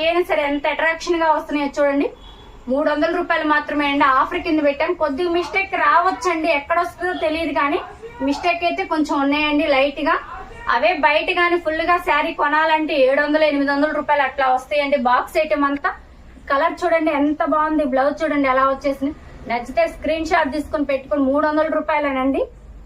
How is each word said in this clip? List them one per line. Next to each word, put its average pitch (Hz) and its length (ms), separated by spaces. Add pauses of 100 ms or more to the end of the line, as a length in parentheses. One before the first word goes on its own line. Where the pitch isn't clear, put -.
ఏదైనా 339 280
సరే 302 200
ఎంత 294 140 (100)
అట్రాక్షన్ 320 480
గా 320 120
వస్తున్నాయో 294 340 (100)
చూడండి. 285 280 (640)
మూడు 294 200
వందల 302 280
రూపాయలు 320 360
మాత్రమే 294 360
అండి, 285 140 (140)
ఆఫర్ 320 260
కింద 311 220
పెట్టాం. 311 340
కొద్దిగా 311 340
మిస్టేక్ 381 400 (100)
రావచ్చండి, 339 640 (100)
ఎక్కడ 330 240
వస్తుందో 349 300 (120)
తెలియదు, 311 340
కానీ 294 220 (460)
మిస్టేక్ 339 420
అయితే 349 140 (100)
కొంచెం 311 300
ఉన్నాయండి 294 500
లైట్ 277 340
గా. 339 80 (600)
అవే 285 160 (140)
బయట 302 220 (120)
కానీ 349 260
ఫుల్ 320 240
గా 349 80 (100)
శారీ 302 320
కొనాలంటే 311 540 (140)
ఏడు 277 180
వందలు, 302 260
ఎనిమిది 277 220
వందల 294 260
రూపాయలు 285 300
అట్లా 262 160 (100)
వస్తాయండి 285 420 (120)
బాక్స్ 262 340
ఐటమ్ 294 260
అంతా. 285 200 (600)
కలర్ 311 300
చూడండి 330 380
ఎంత 302 220 (120)
బాగుంది, 311 400
బ్లౌజ్ 277 280
చూడండి 285 320
ఎలా 269 180
వచ్చేసింది. 277 420 (360)
నచ్చితే 240 340 (100)
స్క్రీన్ 311 360
షాట్ 330 240
తీసుకొని 294 380
పెట్టుకొని 277 380
మూడు 294 180
వందల 311 200 (100)
రూపాయలేనండి. 294 640 (460)